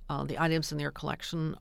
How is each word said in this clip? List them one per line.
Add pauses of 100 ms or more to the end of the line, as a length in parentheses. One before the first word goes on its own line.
(100)
uh,
the
items
in
their
collection